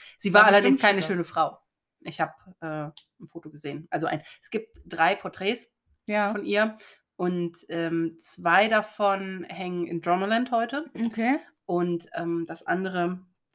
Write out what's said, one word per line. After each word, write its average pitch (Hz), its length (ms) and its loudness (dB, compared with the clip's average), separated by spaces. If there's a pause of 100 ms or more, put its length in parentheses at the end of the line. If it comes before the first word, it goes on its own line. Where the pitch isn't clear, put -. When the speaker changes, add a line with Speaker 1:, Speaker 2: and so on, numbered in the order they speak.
(200)
Speaker 1:
Sie 190 140 0
Speaker 2:
war 202 80 10
Speaker 1:
war 220 60 8
allerdings 214 280 8
Speaker 2:
bestimmt 220 140 4
Speaker 1:
keine 196 120 4
Speaker 2:
schick 170 100 -2
aus. 190 40 0
Speaker 1:
schöne 175 80 0
Frau. 160 340 -2 (500)
Ich 165 140 -6
hab, 156 140 -4 (260)
äh, 156 300 -8 (280)
ein 175 80 -18
Foto - 220 -16
gesehen. 147 400 -12
Also 156 160 -2
ein, 156 160 -2 (180)
es - 120 -20
gibt - 340 -8
drei 170 300 2
Porträts 196 580 -6 (340)
Speaker 2:
Ja. 208 240 0
Speaker 1:
von 202 140 -6
ihr 214 320 0 (380)
und, 175 540 -4
ähm, 165 500 -2
zwei 180 480 2
davon 196 840 0
hängen 180 380 -6
in 170 140 -4
Dromoland 202 500 0
heute. 240 420 -2
Speaker 2:
Okay. 226 460 0 (260)
Speaker 1:
Und, 175 480 0
ähm, 170 340 -4
das 165 200 -14
andere 180 580 -2 (300)